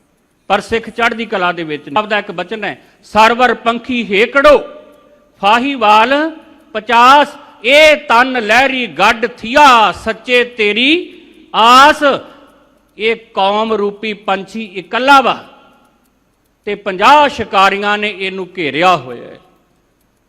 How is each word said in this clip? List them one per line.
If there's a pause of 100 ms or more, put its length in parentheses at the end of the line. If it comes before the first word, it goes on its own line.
(480)
ਪਰ
ਸਿੱਖ
ਚੜ੍ਹਦੀ
ਕਲਾ
ਦੇ
ਵਿੱਚ
ਨੇ।
ਆਪਦਾ
ਇੱਕ
ਬਚਨ
ਹੈ, (220)
"ਸਰਵਰ
ਪੰਖੀ
ਹੇਕੜੋ (840)
ਫਾਹੀਵਾਲ (420)
ਪਚਾਸ, (360)
ਇਹ
ਤਨ
ਲਹਿਰੀ
ਗੱਡ
ਥੀਆ,
ਸੱਚੇ
ਤੇਰੀ (340)
ਆਸ।" (960)
ਇਹ (180)
ਕੌਮ
ਰੂਪੀ
ਪੰਛੀ
ਇਕੱਲਾ
ਵਾ (1200)
ਤੇ
ਪੰਜਾਹ
ਸ਼ਿਕਾਰੀਆਂ
ਨੇ
ਇਹਨੂੰ
ਘੇਰਿਆ
ਹੋਇਆ
ਹੈ। (920)